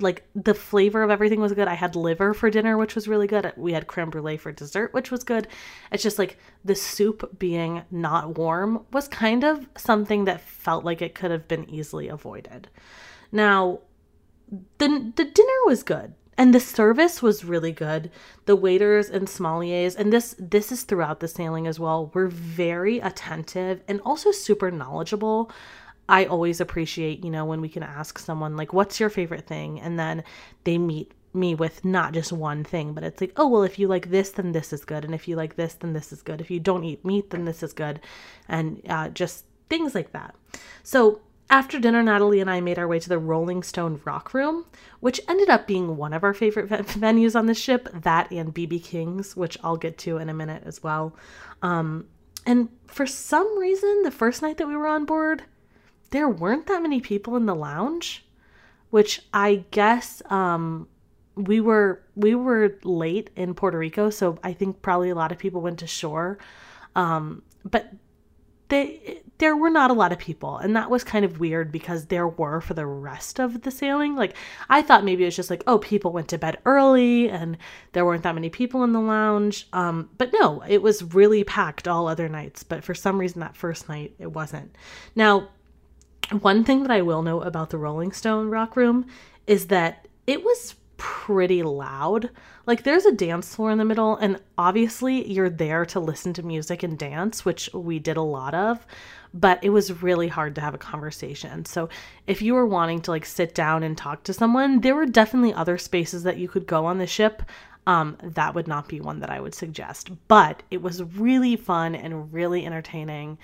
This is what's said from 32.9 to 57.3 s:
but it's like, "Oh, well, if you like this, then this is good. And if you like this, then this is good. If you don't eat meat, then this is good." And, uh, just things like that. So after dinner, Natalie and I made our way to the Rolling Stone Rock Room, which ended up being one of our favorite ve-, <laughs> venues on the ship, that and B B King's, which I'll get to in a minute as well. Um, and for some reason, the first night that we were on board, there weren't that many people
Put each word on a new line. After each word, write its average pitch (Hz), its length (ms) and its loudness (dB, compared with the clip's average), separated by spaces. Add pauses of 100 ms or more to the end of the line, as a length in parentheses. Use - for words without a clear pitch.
but 156 100 -10
it's 160 180 -10
like, 185 160 -4
"Oh, 302 100 4
well, 233 140 4
if 190 160 0
you 196 100 2
like 180 220 -2
this, 190 220 0
then 180 200 -4
this 160 220 -4
is 147 100 -10
good. 151 220 -8
And 160 80 -8
if 156 140 -8
you 170 80 -4
like 160 200 -6
this, 165 200 -6
then 170 180 -8
this 151 180 -8
is 147 120 -18
good. 156 180 -10
If 160 80 -12
you 175 100 -4
don't 180 240 0
eat 160 220 -10
meat, 202 240 -2
then 175 160 -6
this 165 160 -8
is 160 120 -8
good." 151 260 -8 (480)
And, 160 420 -4
uh, 160 200 -4
just 170 360 -6 (240)
things 320 240 -2
like - 200 -6
that. - 200 -14 (480)
So 220 400 4 (300)
after 269 260 4
dinner, 233 240 4
Natalie 208 380 4
and 190 100 0
I 185 100 0
made 175 200 -2
our 175 80 0
way 170 100 0
to 165 120 -6
the 175 100 2
Rolling 165 420 -2
Stone 170 420 -6
Rock 147 300 -8
Room, 311 320 -2 (360)
which 247 260 -2
ended 381 220 4
up 240 180 4
being 180 280 -2
one 147 180 -6
of 165 100 -2
our 202 100 2
favorite 214 360 0
ve-, 214 60 -2
<laughs> 202 240 -6
venues 226 360 4
on 226 100 4
the 226 80 4
ship, 247 400 0
that 170 380 0
and 160 200 -6
B 170 140 -6
B 165 140 -4
King's, 175 560 -8
which 175 280 -6
I'll 165 140 -2
get 160 220 -8
to 165 180 -6
in 160 100 -8
a 160 60 -8
minute 156 320 -10
as - 160 -14
well. 160 340 -6 (460)
Um, 165 460 -4 (400)
and 240 220 4 (180)
for - 180 -4
some 381 540 0
reason, 392 420 2
the 349 80 2
first 240 320 -2
night 311 160 -2
that 320 100 -4
we 294 80 -6
were 302 120 -4
on 311 180 0
board, 311 380 -2 (680)
there 294 160 2
weren't 208 380 0
that 381 160 0
many 294 200 0
people 208 340 -4